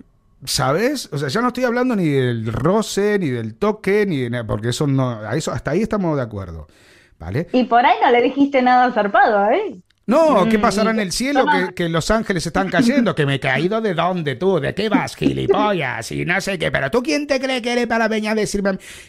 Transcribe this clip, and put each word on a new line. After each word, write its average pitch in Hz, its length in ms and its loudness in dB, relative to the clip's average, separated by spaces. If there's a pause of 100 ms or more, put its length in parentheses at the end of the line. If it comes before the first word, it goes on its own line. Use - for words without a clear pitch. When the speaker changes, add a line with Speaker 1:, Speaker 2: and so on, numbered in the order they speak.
(460)
Speaker 1:
¿sabes? 185 640 -2
O 151 60 -6
sea, 143 120 -4
ya 180 120 -2
no 247 80 0
estoy 247 140 -4
hablando 247 320 0
ni 180 140 2
del 120 420 0
roce, 202 680 0
ni 165 100 -2
del 113 260 -4
toque, 208 520 0
ni 165 140 0
de 120 100 -2
nada, 120 160 -4
porque 110 220 -2
eso 147 180 0
no, 135 240 2
a 107 240 -6
eso, 156 160 -4
hasta 131 200 -4
ahí 175 100 0
estamos 196 360 -2
de 131 60 -2
acuerdo, 92 440 -10 (520)
¿vale? 95 320 -4
Speaker 2:
Y 254 140 2
por 240 200 4
ahí 359 180 4
no 294 80 4
le 240 100 4
dijiste 277 400 2
nada 247 300 4
zarpado, 208 600 2
¿eh? 302 300 -2 (260)
Speaker 1:
No, 254 420 4
¿qué 220 80 4
Speaker 2:
Mm, - 20 4
Speaker 1:
pasará 208 300 2
en 220 100 0
el 190 120 -4
cielo 269 320 0
Speaker 2:
toma. 202 60 2
Speaker 1:
que, 185 260 0
que 170 120 -2
los 165 220 -2
ángeles 214 380 0
están 185 240 -2
cayendo? 233 420 2
¿Que 143 140 0
me 139 80 0
he 131 40 -2
caído 151 400 0
de 214 140 -2
dónde 165 420 -2
tú? 180 240 0
¿De 135 140 -4
qué 214 160 -4
vas, 170 260 -2
gilipollas? 135 960 -2
Y 143 140 -4
no 180 160 0
sé 190 160 -6
qué. 156 140 -2
¿Pero 135 180 -2
tú 247 140 0
quién 294 240 -2
te 277 120 0
cree 262 220 -4
que 240 120 -4
eres 240 120 0
para 226 220 0
venir 214 240 -2
a 220 40 0
decirme 202 340 -2
a 196 40 0
mí? 190 60 -6 (300)